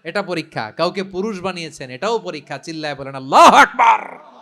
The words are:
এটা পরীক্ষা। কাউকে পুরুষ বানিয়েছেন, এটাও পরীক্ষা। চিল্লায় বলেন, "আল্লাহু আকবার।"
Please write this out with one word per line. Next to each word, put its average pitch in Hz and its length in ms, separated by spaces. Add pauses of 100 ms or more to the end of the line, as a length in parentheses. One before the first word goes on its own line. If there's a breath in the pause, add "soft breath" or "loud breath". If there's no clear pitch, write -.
এটা 185 180
পরীক্ষা। 156 500
কাউকে 190 320
পুরুষ 190 360
বানিয়েছেন, 165 500
এটাও 202 280
পরীক্ষা। 156 400
চিল্লায় 156 360
বলেন, 135 200
"আল্লাহু 156 420
আকবার।" 240 440 (420)